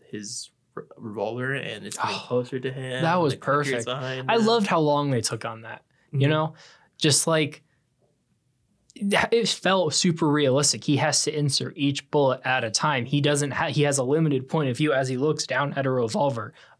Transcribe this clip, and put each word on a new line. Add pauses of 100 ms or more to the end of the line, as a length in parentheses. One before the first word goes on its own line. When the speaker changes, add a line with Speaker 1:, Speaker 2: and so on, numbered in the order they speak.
Speaker 1:
his (260)
re-, (140)
revolver
and
it's
getting
Speaker 2:
Oh,
Speaker 1:
closer
to
him
Speaker 2:
that
Speaker 1:
and
Speaker 2:
was
Speaker 1:
the
clickers (240)
Speaker 2:
perfect.
Speaker 1:
behind
Speaker 2:
I
Speaker 1:
him.
Speaker 2:
loved
how
long
they
took
on
that, (300)
you
Speaker 1:
Mm-hmm.
Speaker 2:
know? (440)
Just,
like, (1300)
it
felt
super
realistic.
He
has
to
insert
each
bullet
at
a
time.
He
doesn't
ha-,
he
has
a
limited
point
of
view
as
he
looks
down
at
a
revolver. (260)